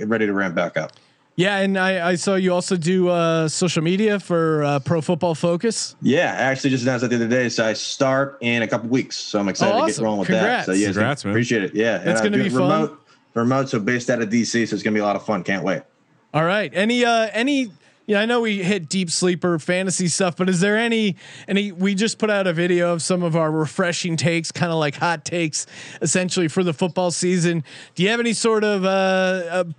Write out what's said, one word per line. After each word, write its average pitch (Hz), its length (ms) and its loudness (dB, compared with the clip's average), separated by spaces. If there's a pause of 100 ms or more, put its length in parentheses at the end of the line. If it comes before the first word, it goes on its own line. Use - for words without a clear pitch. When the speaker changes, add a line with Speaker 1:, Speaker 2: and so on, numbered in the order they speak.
Speaker 1:
ready 110 200 2
to 101 60 -2
ramp 95 220 -2
back 87 220 -2
up. 78 140 -6 (460)
Speaker 2:
Yeah, 196 200 0
and 196 220 0
I, 185 300 0
I 185 60 2
saw 196 200 0
you 185 180 2
also 180 220 -2
do, 180 340 2
uh, 165 380 2
social 165 340 0
media 196 380 0
for, 160 440 0
uh, 143 160 0
Pro 165 220 -2
Football 170 320 0
Focus. 175 680 -2
Speaker 1:
Yeah, 123 360 2
I 107 60 0
actually 135 280 0
just 127 120 0
announced 123 180 0
that 123 60 0
the 117 80 0
other 117 120 0
day. 123 220 2
So 113 160 0
I 110 80 0
start 135 680 0
in 120 200 2
a 107 60 0
couple 117 220 -4
weeks. 120 280 0
So - 220 -4
I'm 101 100 0
excited 135 240 0
Speaker 2:
Oh, 226 60 2
Speaker 1:
to 302 80 2
get - 60 0
Speaker 2:
awesome. - 100 -4
Speaker 1:
rolling 107 160 0
with 92 80 -2
Speaker 2:
Congrats. 214 400 2
Speaker 1:
that. 92 80 0
So 98 40 4
yeah, 104 80 2
Speaker 3:
Congrats, 107 380 0
man. 101 80 -2
Speaker 1:
appreciate 117 300 2
it. 90 100 -4
Yeah, 107 240 2
Speaker 2:
That's 90 240 0
Speaker 1:
and 107 60 2
I'm 208 60 2
Speaker 2:
gonna - 100 2
be 196 60 0
Speaker 1:
doing 127 120 2
Speaker 2:
fun. 156 200 2
Speaker 1:
remote, 151 200 -6 (320)
remote. 131 360 0
So 123 100 -2
based 117 300 -2
out 120 120 0
of 107 80 -2
D 117 160 2
C, 117 200 0
so 104 80 -4
it's 95 100 -4
gonna 110 100 0
be 107 60 2
a 104 60 0
lot 101 120 2
of - 80 -10
fun. 98 180 -2
Can't 98 200 -2
wait. 87 180 -2 (520)
Speaker 2:
All 151 120 0
right. 190 280 0
Any, 226 320 2
uh, 226 280 2
any, 254 380 0 (360)
yeah, 208 120 2
I 214 60 2
know 240 160 2
we 208 200 0
hit 180 280 -2
deep 185 200 -2
sleeper 175 480 0
fantasy 180 520 -2
stuff, 180 260 0
but 185 140 0
is 185 100 0
there 202 180 2
any, 226 380 0 (320)
any, 202 240 0
we 185 240 0
just 214 220 0
put 214 120 0
out 202 160 2
a 180 60 2
video 175 400 2
of 170 100 -2
some 180 220 0
of 165 140 0
our 160 120 2
refreshing 165 680 -2
takes, 165 340 0
kinda 170 240 -2
like 151 200 0
hot 165 280 -2
takes, 165 420 -4 (360)
essentially 180 480 0
for 185 120 0
the 175 120 0
football 180 380 -2
season. 170 520 0 (320)
Do 170 80 0
you 190 60 2
have 233 100 0
any 233 140 0
sort 214 320 2
of, 202 180 0
uh, 190 40 2 (600)
uh, 180 140 0 (160)